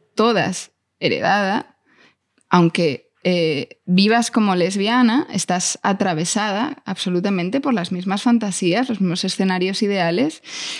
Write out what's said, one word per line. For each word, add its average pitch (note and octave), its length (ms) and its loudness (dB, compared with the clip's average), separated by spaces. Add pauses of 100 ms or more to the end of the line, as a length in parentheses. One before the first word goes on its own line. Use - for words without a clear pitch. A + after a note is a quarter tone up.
(140)
todas G3+ 560 0 (280)
heredada, F#3+ 760 -2 (720)
aunque, E3+ 600 2 (140)
eh, E3 640 -2
vivas G#3 460 4
como G#3 240 2
lesbiana, G#3+ 760 2
estás - 520 -2
atravesada G3 1000 -2
absolutamente F#3+ 760 -2
por C#4 120 -2
las F3 200 -2
mismas F#3 300 -4
fantasías, A3 640 2
los G#3 120 -4
mismos F3+ 240 0
escenarios F#3+ 580 -2
ideales G3+ 600 0 (380)